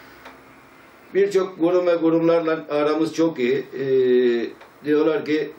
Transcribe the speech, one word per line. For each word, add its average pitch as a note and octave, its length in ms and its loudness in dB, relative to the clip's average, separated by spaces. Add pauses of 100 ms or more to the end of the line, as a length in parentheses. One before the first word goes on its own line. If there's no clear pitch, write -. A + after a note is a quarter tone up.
(1120)
Birçok F#3+ 460 0
kurum F3 280 2
ve E3+ 100 2
kurumlarla E3 720 0
aramız D3+ 440 -2
çok D#3+ 260 -2
iyi. C3 260 0 (140)
E, C3+ 60 -4 (1000)
diyorlar D3+ 400 0
ki D3+ 340 -2